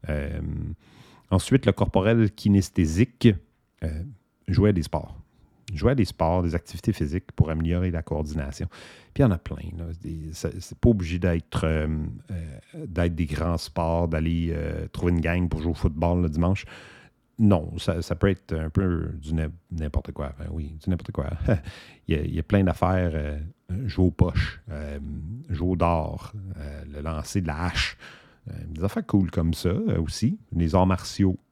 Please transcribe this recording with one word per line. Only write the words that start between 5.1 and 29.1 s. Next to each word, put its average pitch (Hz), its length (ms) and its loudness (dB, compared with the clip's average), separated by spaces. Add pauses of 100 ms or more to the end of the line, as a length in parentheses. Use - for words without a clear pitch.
Jouer 87 200 2
à 143 40 2
des 110 100 4
sports, 85 360 2
des 82 140 0
activités - 380 -2
physiques 80 400 -4
pour - 180 2
améliorer 85 400 0
la 80 100 -4
coordination. 76 680 -6 (460)
Puis - 80 0
il - 0 -
y 135 40 6
en 113 40 4
a 87 80 2
plein, 78 400 -10
là. 85 80 -8 (160)
Des, 80 320 -10
ça, 87 160 -6 (100)
c'est - 200 -16
pas 120 100 6
obligé 90 300 2
d'être, 87 440 0
euh, 78 240 0 (440)
euh, 82 560 -12
d'être 87 260 0
des 80 140 -2
grands 80 320 -2
sports, 85 480 -2
d'aller, 82 440 0
euh, 78 360 -4
trouver - 240 0
une 85 100 2
gang 85 260 0
pour 80 140 -2
jouer 85 100 0
au 78 40 -2
football 85 480 2
le 85 60 2
dimanche. 87 360 0 (720)
Non, 85 400 4
ça, 85 240 0
ça 85 140 -2
peut 101 140 4
être - 240 -2
un 80 180 -2
peu 85 400 2 (100)
du 76 140 -4
n'im-, 80 160 0 (180)
n'importe 80 420 -4
quoi. 71 280 -6
Ben 78 100 -8
oui, 78 340 -8
du 92 60 -2
n'importe 87 220 -2
quoi. - 180 -4 (180)
<laughs> - 600 -2
Il 82 80 2
y 76 40 0
a, 76 40 -2
il 80 100 -4
y - 60 -2
a - 40 -2
plein 98 200 4
d'affaires. 90 500 2
Euh, 73 260 -4 (460)
jouer 92 200 2
aux 87 60 4
poches, - 500 0 (100)
euh, 73 260 -8 (520)
jouer 87 200 -2
au 92 60 2
dard, 82 580 -2 (240)
euh, 73 340 -10
le 71 100 -10
lancer 78 400 -4
de 82 60 -2
la 80 180 -2
hache. - 300 -2 (540)
Euh, - 40 -10 (140)
des 80 160 -6
affaires 104 220 -2
cool 92 240 4